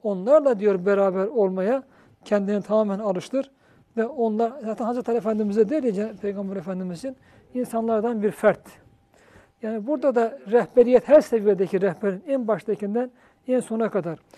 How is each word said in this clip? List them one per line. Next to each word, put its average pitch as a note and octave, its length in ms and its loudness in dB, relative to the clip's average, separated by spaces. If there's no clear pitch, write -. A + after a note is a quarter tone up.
onlarla A#3 560 2
diyor G3 280 0
beraber G3 400 2
olmaya G#3 560 0
kendini G3+ 380 -2
tamamen G#3 360 0
alıştır. G#3+ 520 -4
Ve A3+ 100 -2
onlar, A#3 460 -2
zaten A3 200 -6
Hazreti A#3+ 260 -4
Ali A#3+ 80 0
Efendimiz'e G#3+ 500 0
değil B3+ 280 -2
ya, G#3+ 140 -4
Peygamber G3 340 -6
Efendimiz'in F#3 600 -10
insanlardan A3+ 680 -2
bir G#3 80 0
fert. - 300 2
Yani A3 240 -6
burada C#4 280 0
da A3+ 240 0
rehberiyet, A#3+ 580 4
her D4 120 10
seviyedeki G3 600 2
rehberin, F#3+ 460 -2
en C4 220 -2
baştakinden G#3+ 600 -4
en B3+ 120 0
sona A3 280 -4
kadar E3+ 300 -4